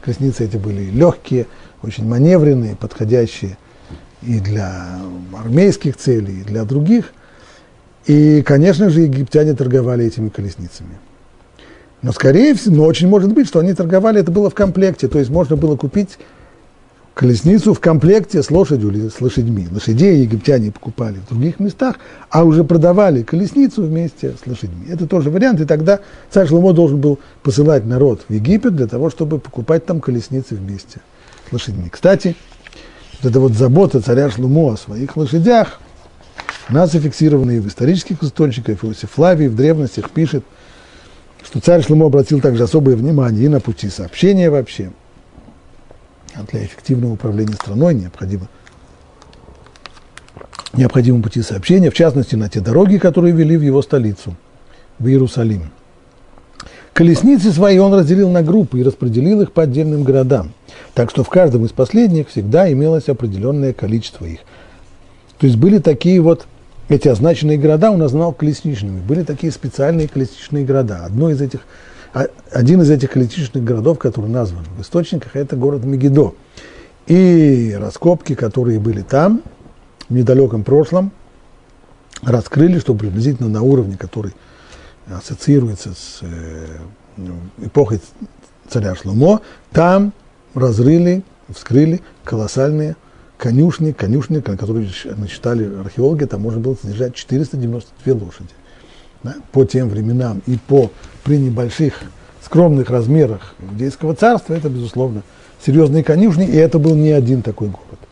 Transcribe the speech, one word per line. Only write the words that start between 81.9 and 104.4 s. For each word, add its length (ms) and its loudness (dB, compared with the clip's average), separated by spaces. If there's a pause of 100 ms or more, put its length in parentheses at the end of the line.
раскрыли, 560 2
что 160 -2
приблизительно 540 -2
на 120 -2
уровне, 360 0
который 340 -10 (840)
ассоциируется 800 -2
с, 300 -20
э, 560 -14 (400)
ну, 180 -14 (240)
эпохой 400 -2 (720)
царя 260 -4
Шломо, 460 2 (300)
там 420 2 (420)
разрыли, 680 2 (300)
вскрыли 480 0 (220)
колоссальные 720 -4 (420)
конюшни, 540 0
конюшни, 480 -2
ко-, 180 -6
которые 300 -4
щ-, 280 -14
насчитали 540 -6 (120)
археологи, 440 -2
там 160 -8
можно 200 -6
было 200 -4
содержать 320 -6
четыреста 440 -6
девяносто 340 -8 (120)
две 100 0
лошади. 360 -10 (720)
Да? 120 -12 (160)
По 140 2
тем 240 -4
временам 560 -4
и 120 -2
по, 340 2 (320)
при 140 0
небольших, 580 -2 (480)
скромных 460 2
размерах 680 0
иудейского 560 -8
царства, 380 0